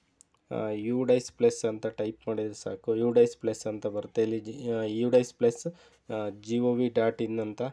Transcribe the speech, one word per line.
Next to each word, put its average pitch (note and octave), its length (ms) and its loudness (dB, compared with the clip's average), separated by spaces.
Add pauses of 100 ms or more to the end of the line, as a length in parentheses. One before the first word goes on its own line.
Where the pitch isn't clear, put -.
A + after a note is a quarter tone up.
(500)
ಆ, A#2 180 -4
ಯುಡೈಸ್ B2 640 0
ಪ್ಲಸ್ A#2+ 320 2
ಅಂತ A2 220 -2
ಟೈಪ್ A2 420 -6
ಮಾಡಿದ್ರೆ G#2+ 260 -4
ಸಾಕು, G#2 420 -4
ಯುಡೈಸ್ A#2+ 400 6
ಪ್ಲಸ್ A2 300 -4
ಅಂತ G#2+ 200 -6
ಬರುತ್ತೆ. G#2 360 -2
ಇಲ್ಲಿ A2 180 0
ಜಿ-, A#2+ 300 -8
ಆ, A2+ 120 -2
ಯುಡೈಸ್ A#2+ 520 2
ಪ್ಲಸ್, - 300 0 (480)
ಆ, G#2+ 160 -4 (120)
ಜಿ A2 180 -2
ಒ B2 140 2
ವಿ B2 160 0
ಡಾಟ್ A#2 340 2
ಇನ್ A2+ 180 -2
ಅಂತ G#2+ 220 -6 (100)